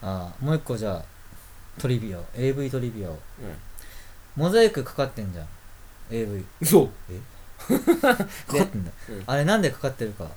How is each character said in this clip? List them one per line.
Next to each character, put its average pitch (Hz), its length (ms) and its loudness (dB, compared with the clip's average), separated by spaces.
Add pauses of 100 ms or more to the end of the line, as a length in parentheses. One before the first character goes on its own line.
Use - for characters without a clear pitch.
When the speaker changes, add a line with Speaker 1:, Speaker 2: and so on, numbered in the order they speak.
Speaker 1:
あ 87 320 -4
ー、 - 20 -4
も 147 100 2
う - 20 4
一 156 40 2
個 127 160 -4
じ 110 120 -2
ゃ 95 60 0
あ、 78 100 -4 (760)
ト - 80 -2
リ 123 120 4
ビ 104 140 -4
ア 87 60 -6
を、 85 60 -6 (100)
エ 127 160 2
ー - 40 2
ブ 139 100 -2
イ 127 60 -2
ト 135 80 0
リ 123 100 0
ビ 107 160 -6
ア 87 40 -4
を。 - 20 -4
Speaker 2:
う 78 40 -6
ん。 76 40 -10 (1160)
Speaker 1:
モ 156 140 4
ザ 226 140 8
イ 214 80 8
ク 143 120 -2
か - 120 -8
か 143 80 2
っ 135 80 0
て 113 100 -8
ん 98 100 -4
じ 87 80 -8
ゃ 80 40 -8
ん。 80 40 -10 (640)
エ 113 140 -2
ー 107 40 -4
ブ 101 120 -6
イ。 92 60 -8 (140)
Speaker 2:
嘘。 160 300 8 (220)
Speaker 1:
え？ 92 80 -8 (500)
Speaker 2:
<laughs> 330 320 4
Speaker 1:
か 262 140 8
か 202 80 0 (400)
っ - 20 4
て 190 140 -6
ん 92 40 -2
だ。 82 60 -4
Speaker 2:
ね。 - 40 -10 (160)
う - 40 -10
ん。 98 140 -8
Speaker 1:
あ 127 80 2
れ 143 100 4
な 208 140 6
ん - 20 4
で 160 80 4
か - 80 -8
か 139 120 0
っ - 20 -6
て 123 140 -4
る 104 80 -4
か。 90 240 -8